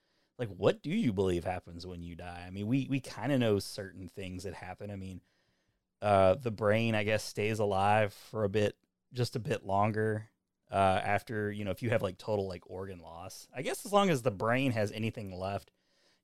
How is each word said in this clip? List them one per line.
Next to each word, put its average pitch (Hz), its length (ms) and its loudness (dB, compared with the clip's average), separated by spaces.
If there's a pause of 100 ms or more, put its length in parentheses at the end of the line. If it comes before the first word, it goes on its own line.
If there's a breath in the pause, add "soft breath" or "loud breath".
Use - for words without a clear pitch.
(380)
Like, 117 120 -6
what 95 340 -2
do 143 80 -6
you 196 200 0
believe 92 320 2
happens 87 440 -10
when 87 160 -12
you 85 120 -12
die? 87 300 -12
I 92 60 -14
mean, 101 160 -6
we, 131 220 0
we 135 100 -2
kinda 127 400 -2
know 110 200 4
certain 92 500 -10
things 92 340 -10
that 92 100 -8
happen. 92 380 -12
I 101 40 -8
mean, 95 260 -10 (800)
uh, 95 320 8
the 120 160 -2
brain, 110 440 4
I 107 80 2
guess, 107 200 2
stays 107 360 -2
alive 101 540 4
for - 300 -6
a 101 60 2
bit, 101 280 2 (340)
just 123 240 -2
a 127 40 -4
bit 110 260 -4
longer, 107 640 0 (420)
uh, 101 40 -2 (280)
after, 104 480 -2
you 104 140 -6
know, 95 60 -2
if - 100 -8
you 120 80 -2
have, 117 140 2
like, 92 160 -4
total, 101 280 -2
like, 90 220 -10
organ 95 300 -10
loss. 82 560 -16
I 131 80 -8
guess 277 240 -6
as 190 40 -12
long 202 200 6
as 131 100 2
the 120 100 0
brain 117 420 2
has 107 180 0
anything 110 400 -6
left, 95 400 -6 (520)